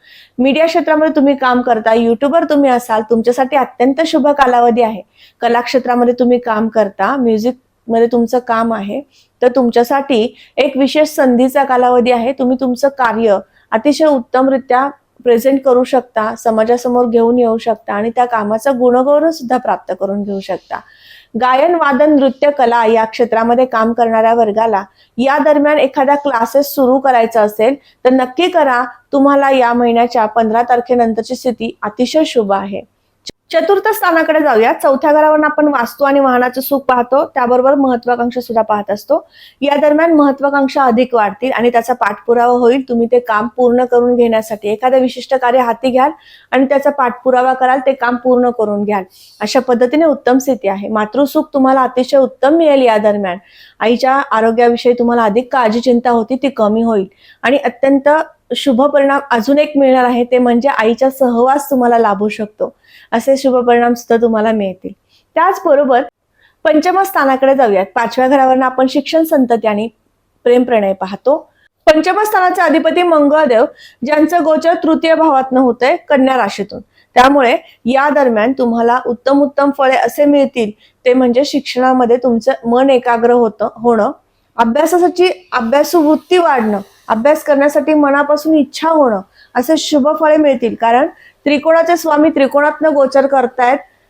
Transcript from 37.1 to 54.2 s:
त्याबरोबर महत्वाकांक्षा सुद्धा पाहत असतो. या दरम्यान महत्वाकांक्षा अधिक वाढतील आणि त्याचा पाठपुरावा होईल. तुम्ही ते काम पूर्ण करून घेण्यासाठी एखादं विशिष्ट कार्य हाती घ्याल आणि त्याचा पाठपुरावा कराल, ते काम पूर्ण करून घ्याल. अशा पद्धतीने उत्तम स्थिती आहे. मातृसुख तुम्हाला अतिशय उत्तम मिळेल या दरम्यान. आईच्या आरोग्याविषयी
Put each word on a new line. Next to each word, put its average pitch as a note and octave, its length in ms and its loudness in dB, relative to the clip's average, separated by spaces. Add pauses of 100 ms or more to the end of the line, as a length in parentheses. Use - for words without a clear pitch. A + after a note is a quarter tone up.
त्याबरोबर B3+ 500 0
महत्वाकांक्षा B3 680 -2
सुद्धा A#3 200 -4
पाहत G#3 300 -4
असतो. C4+ 380 -4 (320)
या C#4+ 140 0
दरम्यान D4+ 380 2
महत्वाकांक्षा C#4 680 0
अधिक B3 300 0
वाढतील A3 380 -2
आणि A#3+ 200 0
त्याचा A#3+ 220 0
पाठपुरावा A#3+ 600 0
होईल. B3 360 0
तुम्ही A#3 220 0
ते B3 80 4
काम A3 280 -4
पूर्ण B3 380 0
करून B3 300 2
घेण्यासाठी A3 540 -2
एखादं B3+ 300 0
विशिष्ट B3+ 360 -4
कार्य B3+ 240 0
हाती A#3+ 300 -2
घ्याल B3+ 220 2 (400)
आणि C4 140 2
त्याचा C#4 240 0
पाठपुरावा B3+ 640 -2
कराल, B3+ 320 0
ते C4+ 80 0
काम B3 220 -4
पूर्ण B3 340 0
करून G#3 340 -4
घ्याल. G3+ 200 -4 (380)
अशा G#3 180 0
पद्धतीने B3 460 0
उत्तम C4+ 320 0
स्थिती C4 300 -2
आहे. G3 200 -6
मातृसुख A3 560 -2 (100)
तुम्हाला C4 280 2
अतिशय B3+ 360 -2
उत्तम C4+ 380 0
मिळेल D4 260 2
या A3+ 160 2
दरम्यान. G#3 400 -2 (420)
आईच्या A#3+ 340 0
आरोग्याविषयी A#3+ 800 0